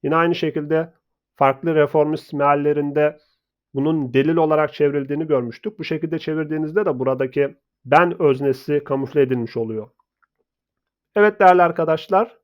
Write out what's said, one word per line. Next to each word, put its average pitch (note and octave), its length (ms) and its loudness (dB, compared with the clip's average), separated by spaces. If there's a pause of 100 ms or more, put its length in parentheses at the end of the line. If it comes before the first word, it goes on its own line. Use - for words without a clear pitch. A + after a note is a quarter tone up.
Yine D3 140 0
aynı E3+ 180 2
şekilde D#3+ 580 -4 (420)
farklı C#3 400 0
reformist D3+ 580 0
meallerinde D3 840 0 (560)
bunun C#3 400 -2
delil D3 220 2
olarak D#3 360 0
çevrildiğini C#3+ 540 -2
görmüştük. C#3 520 -4
Bu D#3+ 60 -10
şekilde D#3+ 340 -6
çevirdiğinizde D#3 680 -4
de C3+ 120 -2
buradaki C3 580 -2 (280)
ben E3 380 2
öznesi C#3 600 0
kamufle C3+ 380 -4
edilmiş B2 340 -2
oluyor. A2 340 -8 (1300)
Evet G#3 240 2
değerli F3+ 220 8
arkadaşlar E3 800 0